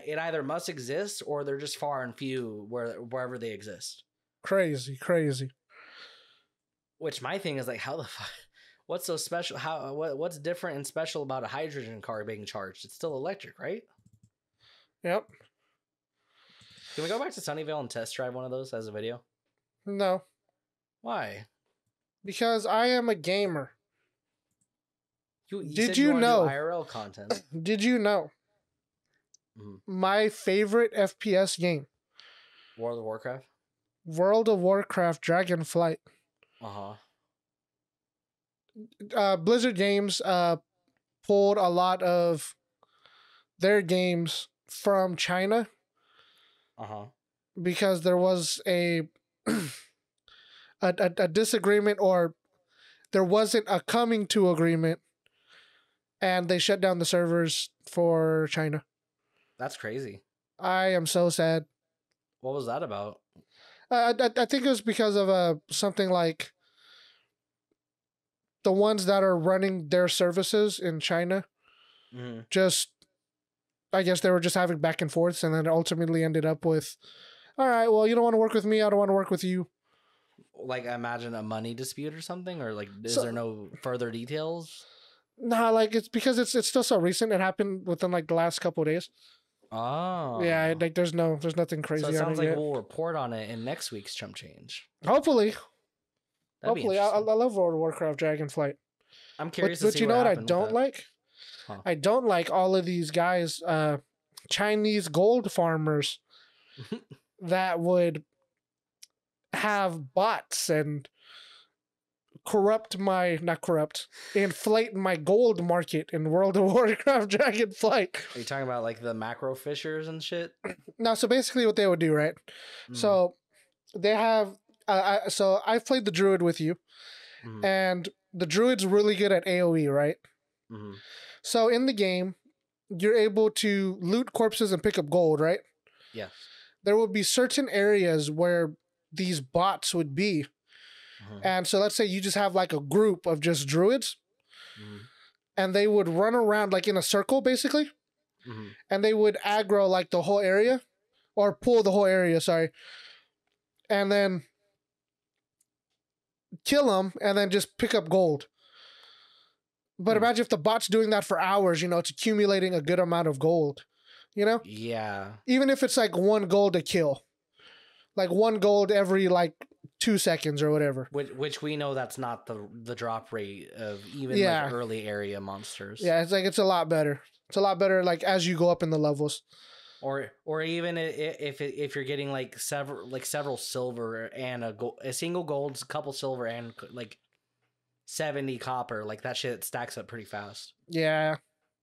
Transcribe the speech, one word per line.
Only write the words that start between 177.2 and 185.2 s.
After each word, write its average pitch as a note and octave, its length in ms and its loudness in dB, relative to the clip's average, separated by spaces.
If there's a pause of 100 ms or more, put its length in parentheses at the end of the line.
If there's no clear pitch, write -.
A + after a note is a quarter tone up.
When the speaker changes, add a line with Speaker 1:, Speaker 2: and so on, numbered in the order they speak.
Speaker 2:
It's - 100 -6
a - 20 2
lot G3 180 4
better, F#3+ 240 4
like, E3+ 200 0
as F#3+ 240 2
you F3 100 0
go F3 140 4
up E3+ 120 2
in D#3+ 80 0
the D#3 80 2
levels. D3 440 0 (600)
Speaker 1:
Or, C3+ 300 -6 (140)
or D#3+ 160 -4
even E3+ 340 -4
i-, E3 120 -2
i-, D3+ 320 -6
if C#3+ 200 -8
it, C#3+ 140 -6
if C#3+ 200 -6
you're C#3 100 -4
getting, C#3 280 -4
like, C3 260 -8
several, C#3 520 -8
like, C3 160 -8
several C#3+ 320 -4
silver A#2 760 -6
and B2+ 300 -8
a A2+ 80 -6
go-, A#2 300 -8
a C3 100 -8
single F3 320 -6